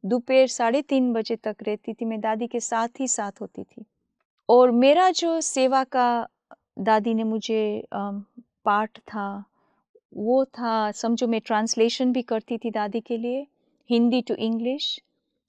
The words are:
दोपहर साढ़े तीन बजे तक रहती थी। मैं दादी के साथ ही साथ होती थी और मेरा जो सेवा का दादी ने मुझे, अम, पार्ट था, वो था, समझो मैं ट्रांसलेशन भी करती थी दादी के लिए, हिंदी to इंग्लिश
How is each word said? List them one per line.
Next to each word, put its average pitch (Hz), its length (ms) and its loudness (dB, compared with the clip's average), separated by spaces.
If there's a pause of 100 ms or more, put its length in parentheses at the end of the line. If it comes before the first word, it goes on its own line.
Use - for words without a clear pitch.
दोपहर 254 420 4
साढ़े 240 340 0
तीन 254 320 2
बजे 226 220 -2
तक 214 280 -6
रहती 214 300 -6
थी। 226 120 -6
मैं 220 160 -4
दादी 220 260 -2
के 240 120 -4
साथ 226 280 -2 (120)
ही 262 80 -2
साथ 208 240 -4 (100)
होती 190 220 -12
थी 214 220 -20 (640)
और 247 220 8
मेरा 285 380 6
जो 330 320 0
सेवा 262 420 0
का 240 440 0 (520)
दादी 220 340 2
ने 220 100 0
मुझे, 220 680 -2
अम, 202 320 -6 (400)
पार्ट 214 340 0
था, 202 460 -10 (680)
वो 247 320 0
था, 226 460 -4
समझो 233 360 -2
मैं 226 140 0
ट्रांसलेशन 226 720 0
भी 247 100 0
करती 226 360 -6
थी 226 140 -6
दादी 208 300 -4
के 233 160 -6
लिए, 247 300 -6 (420)
हिंदी 240 320 2
to - 140 -4
इंग्लिश 233 640 -4 (500)